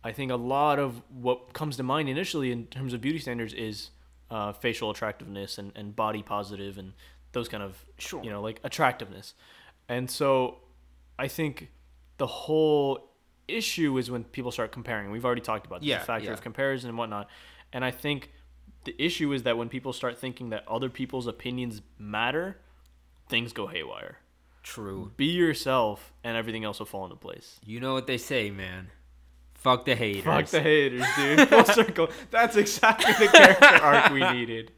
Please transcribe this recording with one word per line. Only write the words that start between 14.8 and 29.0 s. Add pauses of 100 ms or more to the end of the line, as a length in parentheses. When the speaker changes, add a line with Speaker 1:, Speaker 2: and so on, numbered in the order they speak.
Speaker 1:
We've
already
talked
about
this,
Speaker 2:
Yeah,
Speaker 1:
the
factor
Speaker 2:
yeah.
Speaker 1:
of
comparison
and
whatnot. (420)
And
I
think (540)
the
issue
is
that
when
people
start
thinking
that
other
people's
opinions (160)
matter, (720)
things
go
haywire. (460)
Speaker 2:
True.
Speaker 1:
Be
yourself, (120)
and
everything
else
will
fall
into
place.
Speaker 2:
You
know
what
they
say,
man. (680)